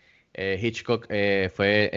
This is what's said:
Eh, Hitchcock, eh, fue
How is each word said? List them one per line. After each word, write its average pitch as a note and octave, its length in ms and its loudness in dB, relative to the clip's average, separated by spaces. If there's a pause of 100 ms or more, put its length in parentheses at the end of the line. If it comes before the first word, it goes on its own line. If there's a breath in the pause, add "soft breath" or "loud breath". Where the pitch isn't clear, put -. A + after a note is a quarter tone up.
(340)
Eh, F#2+ 260 -4
Hitchcock, A#2 480 -2
eh, G2 460 0
fue G#2 420 2